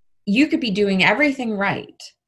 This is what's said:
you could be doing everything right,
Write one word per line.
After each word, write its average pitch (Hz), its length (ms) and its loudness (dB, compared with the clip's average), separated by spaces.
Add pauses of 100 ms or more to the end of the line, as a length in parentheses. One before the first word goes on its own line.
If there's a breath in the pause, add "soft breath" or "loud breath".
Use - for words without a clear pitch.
(260)
you 247 220 2
could - 140 -2
be 233 100 -2
doing 196 320 0
everything 247 500 0
right, 196 480 -6 (260)